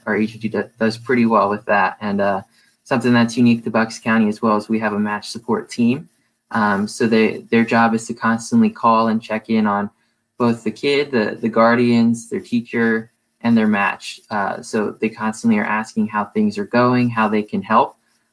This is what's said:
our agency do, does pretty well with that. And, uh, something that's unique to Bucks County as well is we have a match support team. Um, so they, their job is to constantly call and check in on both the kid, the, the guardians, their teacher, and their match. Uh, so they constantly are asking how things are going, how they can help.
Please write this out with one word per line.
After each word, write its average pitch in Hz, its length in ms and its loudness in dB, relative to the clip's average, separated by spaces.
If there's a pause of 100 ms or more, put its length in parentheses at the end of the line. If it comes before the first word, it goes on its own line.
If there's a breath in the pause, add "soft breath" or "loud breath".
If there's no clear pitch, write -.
our 107 100 -2
agency 107 320 -4
do, 104 160 -2 (160)
does 110 180 -2
pretty 120 280 0
well 104 240 2
with 101 160 -4
that. 98 340 0
And, 101 220 -2
uh, 98 220 0 (400 soft breath)
something 123 280 0
that's 117 240 2
unique 120 280 4
to 117 80 -6
Bucks 113 280 -2
County 113 300 2
as 104 120 -6
well 110 140 2
is 104 140 -4
we 110 100 0
have 107 140 -2
a 101 60 -2
match 104 300 -4
support - 400 -6
team. 123 380 -2 (440)
Um, 104 360 0
so 117 200 -2
they, 110 320 2
their 113 260 0
job 117 280 2
is 110 140 -4
to 117 60 -8
constantly 113 560 0
call 113 380 2
and 110 140 -2
check 107 280 -8
in 110 180 2
on 104 220 -2 (480)
both 117 260 0
the 113 80 -4
kid, 143 400 -2
the, 113 300 0
the 117 80 -2
guardians, 117 800 4
their - 100 -4
teacher, 117 720 -2 (300)
and 117 160 4
their 110 100 4
match. 101 640 -2
Uh, 98 320 -6
so 104 300 -4
they - 180 -4
constantly 110 500 -2
are 104 60 -2
asking 107 420 -4
how 104 180 -4
things 107 320 -2
are 104 80 -6
going, 123 440 2
how 113 180 0
they 107 160 0
can 101 180 -6
help. - 360 0 (360)